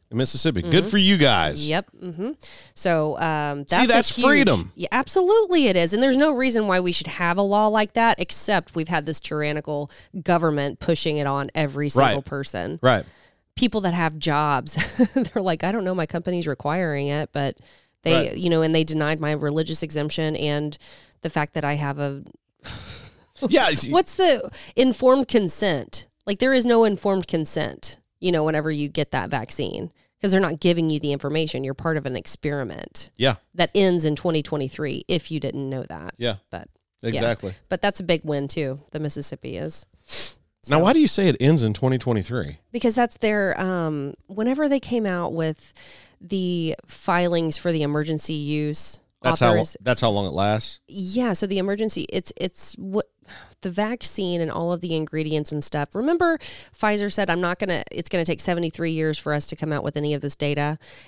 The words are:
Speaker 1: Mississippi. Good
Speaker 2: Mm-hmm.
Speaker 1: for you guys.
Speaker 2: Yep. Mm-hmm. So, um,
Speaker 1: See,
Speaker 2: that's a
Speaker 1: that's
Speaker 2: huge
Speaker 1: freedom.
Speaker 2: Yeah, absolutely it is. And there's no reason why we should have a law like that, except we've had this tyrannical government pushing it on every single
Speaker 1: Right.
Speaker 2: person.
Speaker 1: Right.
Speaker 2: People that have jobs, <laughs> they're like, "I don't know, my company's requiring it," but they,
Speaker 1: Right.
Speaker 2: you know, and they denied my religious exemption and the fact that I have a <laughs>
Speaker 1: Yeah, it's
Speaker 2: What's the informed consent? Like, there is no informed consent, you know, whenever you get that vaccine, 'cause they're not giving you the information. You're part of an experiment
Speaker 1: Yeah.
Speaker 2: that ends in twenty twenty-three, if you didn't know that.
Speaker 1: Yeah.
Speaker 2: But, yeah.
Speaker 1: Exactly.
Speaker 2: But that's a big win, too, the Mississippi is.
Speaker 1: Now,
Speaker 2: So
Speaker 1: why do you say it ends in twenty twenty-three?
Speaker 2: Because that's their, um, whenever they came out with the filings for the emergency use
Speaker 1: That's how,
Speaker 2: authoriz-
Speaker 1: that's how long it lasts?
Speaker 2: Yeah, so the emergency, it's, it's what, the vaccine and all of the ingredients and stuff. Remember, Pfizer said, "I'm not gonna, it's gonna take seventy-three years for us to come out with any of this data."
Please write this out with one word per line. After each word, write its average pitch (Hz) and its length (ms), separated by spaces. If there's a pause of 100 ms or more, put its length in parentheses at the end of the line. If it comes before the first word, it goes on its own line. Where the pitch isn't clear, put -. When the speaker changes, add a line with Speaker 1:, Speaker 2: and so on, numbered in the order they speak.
(120)
Speaker 1:
Mississippi. 127 500
Good 160 220
Speaker 2:
Mm-hmm. 202 80
Speaker 1:
for 208 60
you 190 200
guys. 123 500
Speaker 2:
Yep. 160 200 (140)
Mm-hmm. 180 280 (440)
So, 156 460
um, 147 480
Speaker 1:
See, 170 80
Speaker 2:
that's 220 80
a 247 40
Speaker 1:
that's 226 280
Speaker 2:
huge 247 120
Speaker 1:
freedom. 226 480
Speaker 2:
Yeah, - 180
absolutely 359 720
it 190 80
is. 170 160
And 208 100
there's 262 140
no 294 180
reason 240 320
why 185 140
we 180 140
should - 140
have 175 300
a 202 40
law 202 260
like 214 280
that, 226 220
except - 580
we've 160 120
had 160 180
this 151 140
tyrannical 151 720 (320)
government 156 560
pushing 156 380
it 143 100
on 139 260
every 147 360
single 135 300
Speaker 1:
Right. 135 60
Speaker 2:
person. 139 560
Speaker 1:
Right. 120 220 (540)
Speaker 2:
People 220 240
that 180 120
have 160 240
jobs, 147 580 (380)
<laughs> - 20
they're 233 280
like, 165 220
"I 190 80
don't 220 100
know, 185 120
my 170 100
company's 170 420
requiring 147 600
it," 147 260
but 139 240 (460)
they, 160 260
Speaker 1:
Right. - 80
Speaker 2:
you 180 120
know, 160 120
and 160 140
they 160 80
denied 156 380
my 151 100
religious 151 500
exemption 151 540
and 147 420 (440)
the 160 80
fact 151 240
that 151 100
I 143 120
have 143 240
a 139 220 (420)
<laughs> - 840
Speaker 1:
Yeah, 226 220
it's 143 180
Speaker 2:
What's 339 280
the 320 340 (260)
informed 254 520
consent? 185 800 (180)
Like, 202 140
there 262 140
is 247 120
no 233 180
informed 196 440
consent, 151 720 (200)
you 175 120
know, 156 120
whenever 156 280
you 147 180
get - 220
that 107 180
vaccine, 139 640 (300)
'cause 202 100
they're 190 100
not 165 200
giving 170 280
you 151 100
the 143 120
information. 143 520
You're 135 100
part 160 240
of 139 80
an 127 100
experiment - 1000
Speaker 1:
Yeah. 120 180 (180)
Speaker 2:
that 175 220
ends 180 300
in 151 100
twenty 160 260
twenty-three, 139 640
if 175 240
you 156 80
didn't 135 300
know 135 140
that. 82 340
Speaker 1:
Yeah. 117 180 (140)
Speaker 2:
But, 85 180 (340)
yeah. 113 80
Speaker 1:
Exactly. 110 440 (160)
Speaker 2:
But 185 120
that's 202 180
a 190 40
big 170 200
win, 143 240
too, 143 340 (100)
the 151 80
Mississippi 143 580
is. - 280 (840)
Speaker 1:
Now, 143 80
Speaker 2:
So - 20
Speaker 1:
why 190 140
do - 60
you 302 80
say 196 200
it 143 140
ends 143 220
in 107 100
twenty 131 240
twenty-three? 113 640 (120)
Speaker 2:
Because 226 240
that's 240 220
their, 208 420
um, 160 540 (140)
whenever 254 420
they 277 100
came 233 260
out 175 280
with 160 400 (480)
the 175 520 (120)
filings 170 720
for 175 160
the 156 100
emergency 151 500
use 151 680 (200)
Speaker 1:
That's 127 200
how, 117 140
Speaker 2:
authoriz- 107 260
Speaker 1:
that's 120 180
how 117 100
long 101 160
it 87 60
lasts? 104 560
Speaker 2:
Yeah, 196 460
so 190 120
the 196 120
emergency, 196 500
it's, - 300
it's - 380
what, 190 320 (540)
the 190 80
vaccine 190 720
and 160 100
all 170 220
of 170 80
the 170 140
ingredients 156 580
and 147 100
stuff. 147 320
Remember, 330 420 (400)
Pfizer 208 340
said, 196 180
"I'm 170 100
not 180 200
gonna, 180 320
it's - 180
gonna 170 160
take 165 160
seventy-three 170 500
years 156 260
for 147 160
us 147 140
to - 80
come 156 160
out 147 140
with 147 100
any 147 180
of 143 80
this 143 140
data." 147 420 (300)